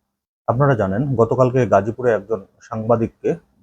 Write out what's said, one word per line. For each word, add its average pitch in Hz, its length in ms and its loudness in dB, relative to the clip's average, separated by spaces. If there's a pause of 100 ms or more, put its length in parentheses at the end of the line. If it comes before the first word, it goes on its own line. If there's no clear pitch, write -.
(500)
আপনারা 135 240 2
জানেন, 101 280 -2 (180)
গতকালকে 123 460 2
গাজীপুরে 110 520 0
একজন 101 220 -6 (280)
সাংবাদিককে 113 640 -2 (320)